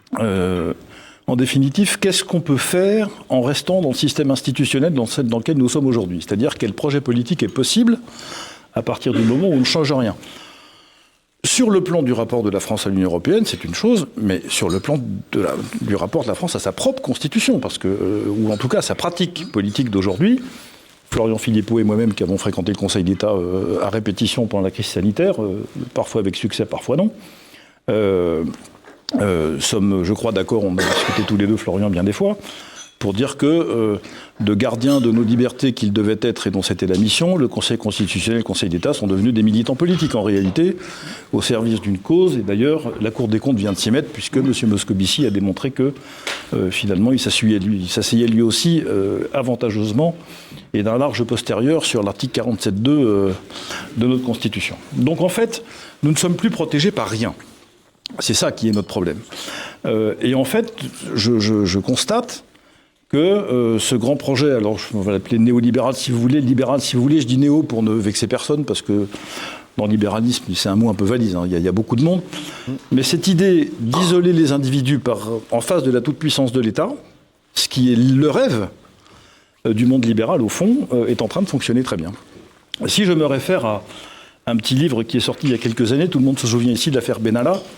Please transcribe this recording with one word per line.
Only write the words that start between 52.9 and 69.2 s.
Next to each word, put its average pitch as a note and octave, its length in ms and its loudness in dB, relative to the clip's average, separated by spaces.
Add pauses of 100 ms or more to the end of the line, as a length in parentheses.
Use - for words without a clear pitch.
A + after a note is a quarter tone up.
euh, G#2 400 4 (640)
de A#2 100 2
notre B2+ 160 0
Constitution. A2 540 -4 (160)
Donc C#3 280 0
en F3 80 2
fait, A3+ 340 -2 (380)
nous D3 100 2
ne D#3 60 2
sommes F3+ 180 0
plus A3 140 0
protégés D3+ 420 0
par A#2+ 180 -4
rien. A2 240 -2 (840)
C'est - 140 -2
ça D3 180 0
qui A2+ 180 -2
est - 20 2
notre G#2 160 0
problème. F2 300 -2 (680)
Euh, A2 360 0
et B2+ 120 0
en C3 120 0
fait, A3+ 280 -2 (400)
je, A2+ 260 2
je, G#2 260 2
je F#2 140 0
constate G#3+ 640 -2 (640)
que, C#3 100 0
euh, B2+ 640 2
ce B2 160 0
grand A#2+ 200 2
projet, C#3 360 2
alors G#2+ 280 0
je, - 60 -10 (100)
on G#2 60 -2
va G2 100 0
l'appeler G2 260 0
néolibéral A#2+ 560 4
si - 180 -4
vous A#2+ 80 0
voulez, B2+ 220 4
libéral C3 400 2
si - 140 -4
vous B2 80 4
voulez, D3 180 4
je A#2 60 -2
dis B2+ 100 2
néo D3 260 6
pour A2+ 200 -2
ne A2 80 2
vexer G#2+ 360 0
personne, C#3+ 380 -2
parce G#2+ 160 -2
que G2+ 260 0 (720)